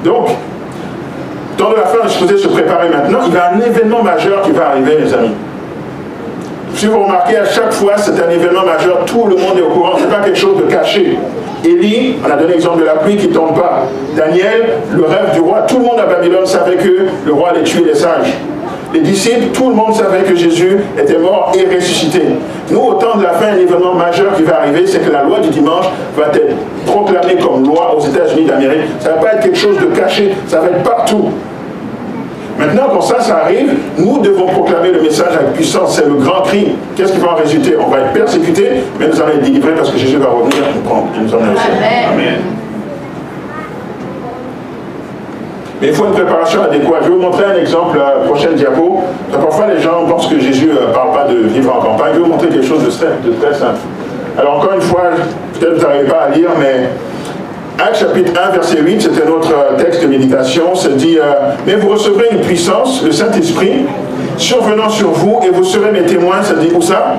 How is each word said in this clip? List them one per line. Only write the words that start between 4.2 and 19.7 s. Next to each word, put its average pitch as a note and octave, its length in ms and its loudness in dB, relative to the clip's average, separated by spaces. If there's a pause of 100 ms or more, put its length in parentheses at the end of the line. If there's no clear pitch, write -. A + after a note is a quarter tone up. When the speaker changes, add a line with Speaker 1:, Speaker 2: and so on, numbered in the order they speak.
Speaker 1:
qui D#3+ 100 2
va C#3+ 160 2
arriver, C#3 340 2
les - 100 0
amis. A2+ 200 0 (1400)
Si G3+ 120 -2
vous A3 160 2
remarquez, G3 360 2
à G3+ 60 0
chaque - 280 0
fois, G3+ 240 0
c'est F#3+ 160 0
un E3+ 180 0
événement F3+ 340 2
majeur, E3+ 400 0
tout A#3 200 0
le G3 100 2
monde F#3 240 0
est F3 40 2
au D3+ 80 0
courant, F3+ 280 0
c'est - 100 0
pas G3+ 140 0
quelque F3+ 160 0
chose G3 200 2
de - 120 2
caché. - 480 0 (460)
Élie, G#3 600 2
on - 60 0
a F#3 60 2
donné E3+ 160 2
l'exemple E3+ 260 2
de D#3+ 60 2
la D#3 100 2
pluie G3+ 220 2
qui F3+ 140 0
tombe E3 280 0
pas. - 240 0 (320)
Daniel, F#3 600 2 (200)
le D#3+ 120 2
rêve - 280 0
du E3 60 2
roi, E3 220 2
tout B3+ 160 0
le A#3 60 2
monde A#3 140 2
à G3 80 2
Babylone F3+ 400 2
savait F#3 300 0
que F#3 300 2 (200)
le D3+ 60 0
roi D#3 160 2
allait E3+ 160 0
tuer E3+ 180 0
les D#3+ 140 2
sages. E3 360 0 (640)
Les E4 60 2
disciples, A3 520 0
tout C4 180 2